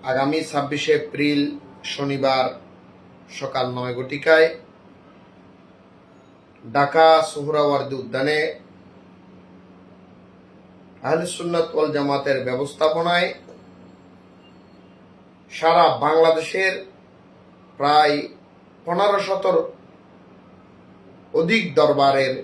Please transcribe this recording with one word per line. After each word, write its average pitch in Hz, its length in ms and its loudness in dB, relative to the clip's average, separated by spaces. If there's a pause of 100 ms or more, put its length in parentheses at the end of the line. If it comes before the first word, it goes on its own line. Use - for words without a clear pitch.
(100)
আগামী 139 280 -2 (120)
ছাব্বিশে 143 500 -2
এপ্রিল 147 400 -2 (540)
শনিবার 135 500 0 (960)
সকাল 131 260 -4 (100)
নয় 123 220 -6
ঘটিকায় 156 500 4 (2250)
ঢাকা 143 440 4 (240)
সোহরাওয়ার্দী 143 720 -2
উদ্যানে 135 360 -2 (2750)
আহলে 165 200 -2
সুন্নাত 170 480 -6
ওয়াল 151 180 0
জামাতের 139 460 -2 (100)
ব্যবস্থাপনায় 156 800 -2 (2250)
সারা 170 320 2 (200)
বাংলাদেশের 165 680 2 (1080)
প্রায় 147 380 4 (680)
পনেরো 196 340 0 (100)
শতর 190 260 0 (1900)
অধিক 202 220 0 (160)
দরবারের 139 540 2 (120)